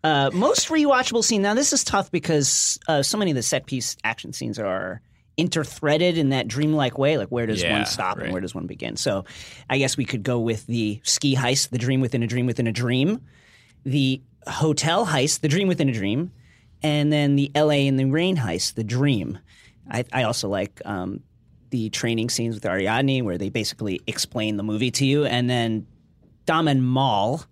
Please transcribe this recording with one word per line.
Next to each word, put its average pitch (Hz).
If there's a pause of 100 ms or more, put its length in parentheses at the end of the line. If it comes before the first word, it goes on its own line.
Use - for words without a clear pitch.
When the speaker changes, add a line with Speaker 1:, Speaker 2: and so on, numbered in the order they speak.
Speaker 1:
Uh, 143
most 247
rewatchable 262
scene. 214
Now, 202
this 277
is 269
tough 196
because, -
uh, 147
so 214
many 196
of 139
the 117
set 131
piece -
action 113
scenes 117
are 95 (360)
interthreaded 160
in 147
that 131
dreamlike 143
way. 143
Like, 98
where 120
does 107
Speaker 2:
Yeah, 82
Speaker 1:
one 67
stop 92
and -
Speaker 2:
right. -
Speaker 1:
where 90
does -
one -
begin? 55
So 98 (440)
I 139
guess 135
we 131
could 110
go 123
with 113
the 113
ski 139
heist, 131
The 123
Dream 131
Within 120
a 113
Dream 123
Within 117
a 110
Dream, 127 (640)
the 135 (260)
hotel 160
heist, 151
The 156
Dream 190
Within 160
a -
Dream, 113 (520)
and 151
then 143
the 143
L 151
A 139
in 135
the 135
Rain 165
heist, 92
The 113
Dream. 117 (520)
I, 120
I 131
also 110
like, 95
um, 95 (500)
the 110
training 117
scenes 117
with 107
Ariadne 113
where 90
they 98
basically 104
explain 110
the 101
movie 107
to 139
you. 143
And 123
then 113 (580)
Dom 165
and 135
Maul 127